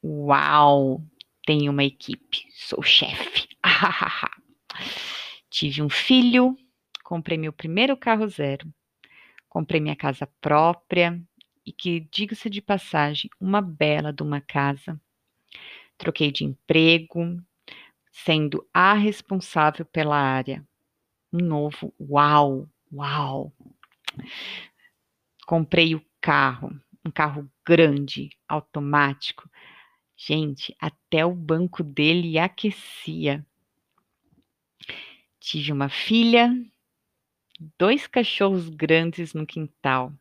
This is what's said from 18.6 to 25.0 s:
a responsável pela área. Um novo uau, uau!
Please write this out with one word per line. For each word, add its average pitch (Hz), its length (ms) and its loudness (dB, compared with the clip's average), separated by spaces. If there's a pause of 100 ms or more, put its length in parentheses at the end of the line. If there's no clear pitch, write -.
a 185 200 6
responsável 190 920 0
pela 151 320 -2
área. 135 480 -2 (680)
Um 170 80 -2
novo 151 600 -4
uau, 143 680 4 (240)
uau! 143 640 -6 (1900)